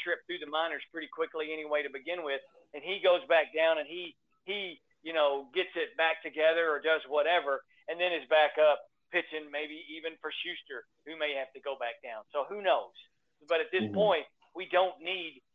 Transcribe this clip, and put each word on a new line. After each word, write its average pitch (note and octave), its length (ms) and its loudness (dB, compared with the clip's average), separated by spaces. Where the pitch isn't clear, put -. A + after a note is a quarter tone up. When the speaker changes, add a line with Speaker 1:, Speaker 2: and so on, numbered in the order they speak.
Speaker 1:
trip E3+ 240 -2
through F3 160 -6
the D3 80 -10
minors D#3 400 -2
pretty D#3+ 200 -10
quickly D#3 440 -6
anyway D3+ 320 -2
to C3+ 40 -8
begin D#3 360 -8
with. C#3 140 -2
And C#3+ 80 -12
he F#3 200 -6
goes F3 280 6
back D#3 240 4
down D#3+ 240 4
and C#3+ 80 -4
he, E3+ 280 -12
he, F#3+ 340 -8
you D#3+ 120 -8
know, C#3 400 2
gets F#3 240 0
it D#3+ 180 -4
back D#3+ 300 2
together D#3+ 440 2
or C#3+ 120 -2
does D#3 240 2
whatever, D3 560 2
and E3 140 -6
then F3+ 120 2
is C#3+ 180 -4
back D3+ 280 6
up D3+ 240 6
pitching D#3 400 -2
maybe D3+ 240 -8
even D#3+ 260 -10
for D#3 80 -8
Schuster, D3+ 420 -10
who D#3+ 100 -12
may D3+ 220 -4
have C3 160 -6
to C3 80 -18
go C3+ 160 -6
back A#2+ 240 -6
down. A2+ 320 -12
So C#3+ 160 -2
who G#3 100 -8
knows? D#3+ 320 2
But E3 160 2
at D#3 80 -8
this G#3+ 160 0
Speaker 2:
Mm-hmm. G3+ 80 -6
Speaker 1:
point, F#3+ 320 4
we F3+ 100 -10
don't F3+ 320 4
need E3+ 400 -8